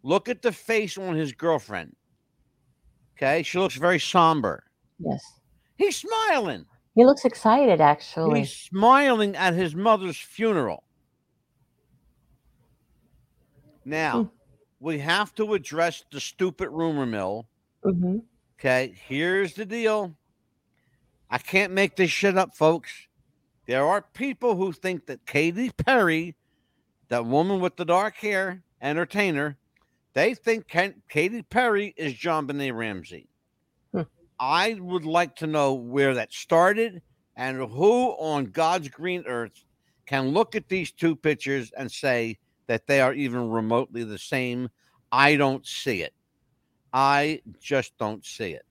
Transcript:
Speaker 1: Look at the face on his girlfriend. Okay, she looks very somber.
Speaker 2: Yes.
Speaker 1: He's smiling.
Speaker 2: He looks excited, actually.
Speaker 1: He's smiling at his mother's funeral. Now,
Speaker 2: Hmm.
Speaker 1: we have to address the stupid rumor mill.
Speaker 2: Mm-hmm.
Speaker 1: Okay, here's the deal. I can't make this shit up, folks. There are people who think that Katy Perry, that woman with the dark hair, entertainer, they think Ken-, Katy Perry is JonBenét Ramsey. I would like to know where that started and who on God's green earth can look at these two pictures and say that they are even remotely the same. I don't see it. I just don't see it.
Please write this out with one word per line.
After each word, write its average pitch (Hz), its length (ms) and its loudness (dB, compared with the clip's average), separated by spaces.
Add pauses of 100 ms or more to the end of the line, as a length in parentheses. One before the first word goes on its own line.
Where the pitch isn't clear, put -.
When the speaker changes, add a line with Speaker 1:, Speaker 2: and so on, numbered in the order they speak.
Speaker 1:
Look 156 240 0
at 240 140 -6
the 233 100 0
face 214 460 -4
on 185 180 -6
his 151 160 -4
girlfriend. 110 640 -4 (1200)
Okay, 143 260 0
she 165 160 -6
looks 185 180 0
very 175 240 2
somber. 156 680 2 (340)
Speaker 2:
Yes. 151 240 -6 (540)
Speaker 1:
He's 392 180 2
smiling. 311 720 -2 (280)
Speaker 2:
He 233 120 10
looks 285 200 6
excited, 233 560 4
actually. 147 600 2
Speaker 1:
He's 135 120 -6
smiling 220 840 4
at 180 160 2
his 170 220 -2
mother's 190 420 0
funeral. 165 680 -2 (3000)
Now, 160 380 -2
Speaker 2:
Hmm. - 40 -2 (520)
Speaker 1:
we 151 200 -6
have 175 360 -2
to 214 180 -2
address 165 580 -2
the 143 80 -12
stupid 185 500 -6
rumor 151 360 -2
mill. 107 420 -6 (360)
Speaker 2:
Mm-hmm. 185 360 0 (400)
Speaker 1:
Okay, 127 360 0 (120)
here's 175 460 -2
the 214 120 -10
deal. 214 500 -2 (1120)
I 123 80 -4
can't 190 360 -2
make 196 220 0
this 180 160 2
shit 196 260 2
up, 185 180 0
folks. - 520 0 (580)
There 131 200 0
are 196 160 2
people 240 540 -4
who 185 160 -2
think 180 360 -8
that 131 180 -14
Katy 170 460 0
Perry, 175 640 0 (720)
that 120 160 0
woman 175 340 2
with 180 160 -2
the 175 100 -6
dark 190 320 0
hair, 190 460 -4 (180)
entertainer, 151 760 -2 (560)
they 190 200 2
think 226 340 -2
Ken-, 185 420 -2
Katy 190 340 -2
Perry 208 540 0
is 151 160 -6
JonBenét 143 640 -4
Ramsey. 95 520 -10 (1120)
I 170 400 0
would 180 260 -6
like 165 320 0
to 160 100 -6
know 143 260 2
where 131 400 0
that 117 180 -4
started 185 720 2 (340)
and 131 220 -6
who 190 540 2
on 147 340 -2
God's 160 440 0
green 180 380 -8
earth 120 380 -8 (400)
can 135 240 -2
look 214 260 0
at - 140 -6
these 185 220 -4
two 165 240 0
pictures 135 600 -2
and 127 140 -8
say 120 460 -2 (300)
that 113 200 -2
they 139 140 4
are 131 120 4
even 123 360 -4
remotely 113 540 -2
the 107 140 -10
same. 127 520 -6 (420)
I 143 240 4
don't 135 300 0
see 107 360 -6
it. 73 120 -8 (800)
I 143 480 2 (180)
just - 380 -4
don't 107 280 -6
see 98 260 -8
it. - 200 -16